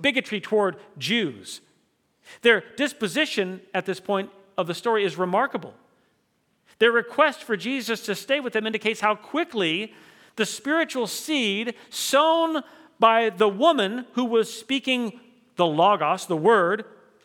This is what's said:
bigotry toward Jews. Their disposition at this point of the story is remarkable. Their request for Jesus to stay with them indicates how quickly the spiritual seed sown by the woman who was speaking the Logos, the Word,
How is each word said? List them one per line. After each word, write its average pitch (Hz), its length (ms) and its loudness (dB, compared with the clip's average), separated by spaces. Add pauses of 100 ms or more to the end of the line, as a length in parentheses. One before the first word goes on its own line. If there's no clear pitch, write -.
bigotry 226 400 -2
toward 202 360 0 (200)
Jews. 139 640 -4 (800)
Their 226 180 6 (160)
disposition 208 960 -2
at 180 140 -2
this 180 120 -6
point 196 320 -2 (260)
of 180 100 -2
the 170 80 -4
story 220 280 0
is 165 140 -2
remarkable. 185 560 -2 (1040)
Their 233 140 4
request 247 520 0
for 220 140 -4
Jesus 226 480 -6
to 208 80 -4
stay 269 260 -2
with 254 140 -8
them 220 140 -2
indicates 220 340 -2
how 214 140 2
quickly 208 800 -4 (420)
the 214 100 0
spiritual 294 600 -2
seed 233 680 -2 (140)
sown 320 760 2 (360)
by 226 320 4
the 202 180 2
woman 240 640 0
who 247 100 -2
was 226 320 0
speaking 254 640 -4 (360)
the 175 100 2
Logos, 165 600 2
the 170 100 -2
Word, 202 480 4 (400)